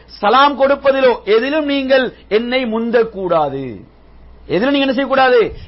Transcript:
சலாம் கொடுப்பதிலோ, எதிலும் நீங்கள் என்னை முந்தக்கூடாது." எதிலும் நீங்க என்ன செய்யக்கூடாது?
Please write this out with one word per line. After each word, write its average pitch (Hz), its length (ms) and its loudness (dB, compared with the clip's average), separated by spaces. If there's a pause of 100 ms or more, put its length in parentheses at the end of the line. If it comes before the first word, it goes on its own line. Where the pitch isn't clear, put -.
சலாம் 262 560 0
கொடுப்பதிலோ, 269 640 2
எதிலும் 269 420 0
நீங்கள் 269 480 0 (160)
என்னை 240 360 -2
முந்தக்கூடாது." 190 1120 -2 (640)
எதிலும் 233 280 -2
நீங்க 277 140 0
என்ன - 0 -
செய்யக்கூடாது? 254 640 0 (140)